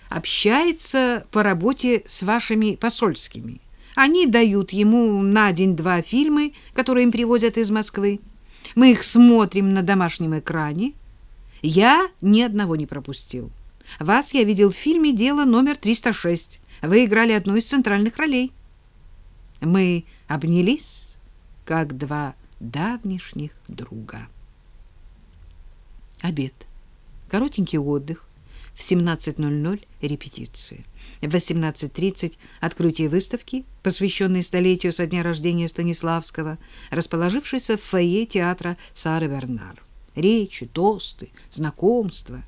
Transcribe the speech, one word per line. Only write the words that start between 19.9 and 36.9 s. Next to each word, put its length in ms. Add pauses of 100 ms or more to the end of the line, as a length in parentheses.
обнялись, 920 (480)
как 320
два 360 (260)
давнишних 920 (160)
друга. 600 (1900)
Обед. 320 (760)
Коротенький 480
отдых. 480 (480)
В 80
семнадцать 560
ноль 160
ноль 320 (160)
репетиция. 840 (360)
В 80
восемнадцать 640
тридцать 460 (200)
открытие 500
выставки, 560 (180)
посвященной 580
столетию 520
со 120
дня 180
рождения 440
Станиславского, 920 (320)
расположившейся 880